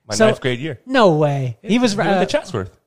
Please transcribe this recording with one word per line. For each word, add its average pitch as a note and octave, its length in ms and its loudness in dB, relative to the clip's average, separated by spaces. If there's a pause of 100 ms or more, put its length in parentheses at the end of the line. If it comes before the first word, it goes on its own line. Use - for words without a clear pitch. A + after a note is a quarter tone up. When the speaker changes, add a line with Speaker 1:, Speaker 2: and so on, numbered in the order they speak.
Speaker 1:
My G#2+ 80 -8
Speaker 2:
So, A3 100 4
Speaker 1:
ninth D3 160 0
grade B2 180 -4
year. D3 260 -10
Speaker 2:
no A#3 320 4
way. C#3 440 -2
Speaker 1:
Yeah, - 80 -16
Speaker 2:
He A3+ 100 2
was, A#3+ 160 0
Speaker 1:
we A3 80 -2
went G3 140 2
Speaker 2:
uh, - 40 0
Speaker 1:
to G3+ 40 2
Chatsworth. F3+ 460 -4 (160)